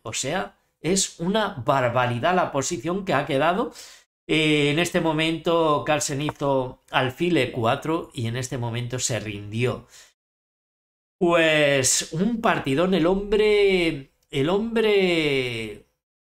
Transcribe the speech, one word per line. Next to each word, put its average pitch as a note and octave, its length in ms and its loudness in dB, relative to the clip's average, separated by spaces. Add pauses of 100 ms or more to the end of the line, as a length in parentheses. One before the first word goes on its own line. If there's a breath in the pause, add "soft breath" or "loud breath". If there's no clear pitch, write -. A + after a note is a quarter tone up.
O A2+ 100 -10
sea, F3+ 420 -6 (260)
es F#3+ 380 -2
una F#3+ 480 -2
barbaridad B2 720 2
la F3 160 0
posición E3 520 -4
que F3+ 80 -2
ha C#3+ 140 0
quedado. D#3+ 460 0 (540 loud breath)
Eh, D3+ 440 2
en D3 80 0
este E3+ 240 0
momento D#3+ 840 0
Carlsen D3 380 -2
hizo C3+ 680 -2
alfil D#3 460 0
E B2+ 160 0
cuatro C#3 640 -2
y A2+ 120 -6
en A#2 100 -6
este C3 200 -8
momento A#2+ 420 -6
se A2+ 220 -4
rindió. G#2 640 -6 (1300 loud breath)
Pues D#3 920 4
un G#3+ 280 0
partidón, E3+ 540 0
el D#3+ 120 4
hombre, G3 1080 2 (180)
el C#3+ 180 0
hombre E3+ 1400 0 (540)